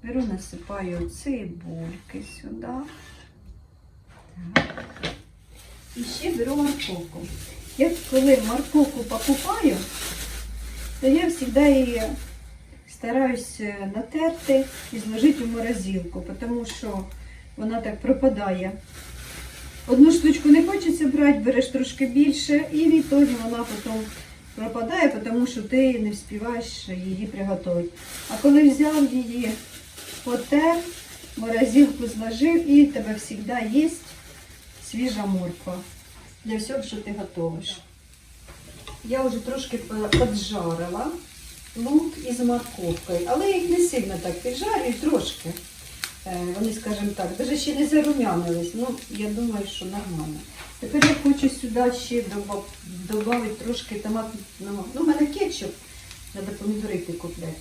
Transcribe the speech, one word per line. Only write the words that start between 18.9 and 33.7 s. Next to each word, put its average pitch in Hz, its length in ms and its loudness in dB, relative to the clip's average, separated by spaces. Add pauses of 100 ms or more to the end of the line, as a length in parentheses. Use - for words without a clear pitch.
Одну 277 220 12
штучку 302 380 6
не 320 140 12
хочеться 349 440 0
брати, 285 320 6
береш 247 280 2
трошки 262 380 -2
більше, 294 680 2
і 302 40 2
в 320 180 6
ітогі 277 480 6
вона 233 200 -4
потім 220 380 -4 (540)
пропадає, 233 680 0
тому 240 240 0
що 226 140 -6
ти 254 380 4
не 208 100 0
встигаєш 220 800 -8
її 185 380 -6
приготувати. 180 600 -2 (420)
А - 120 -8
коли 285 280 10
взяв 294 440 4
її, 233 380 -2 (720)
потер, 294 520 2 (600)
в - 20 -8
морозилку 226 680 6
зложив, 233 640 0
і 285 160 12
в 285 80 -2
тебе 214 220 -2 (140)
завжди 226 500 -2